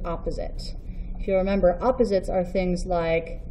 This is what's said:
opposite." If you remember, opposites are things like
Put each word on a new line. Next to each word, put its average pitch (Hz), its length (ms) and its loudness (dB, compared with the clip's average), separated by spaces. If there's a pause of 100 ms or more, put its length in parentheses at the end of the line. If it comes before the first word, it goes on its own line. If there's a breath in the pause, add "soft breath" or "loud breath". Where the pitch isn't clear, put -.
opposite." - 720 -6 (460 loud breath)
If - 80 -4
you 190 80 4
remember, 185 440 4
opposites 208 480 2
are 180 160 2
things 180 420 0
like 165 640 0